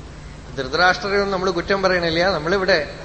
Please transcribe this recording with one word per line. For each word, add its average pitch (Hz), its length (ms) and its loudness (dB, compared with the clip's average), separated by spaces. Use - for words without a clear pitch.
ധൃതരാഷ്ട്രരെ 175 580 2
ഒന്നും 202 160 2
നമ്മൾ 185 200 0
കുറ്റം 185 320 0
പറയണില്ല. 175 480 2
നമ്മളിവിടെ 175 640 0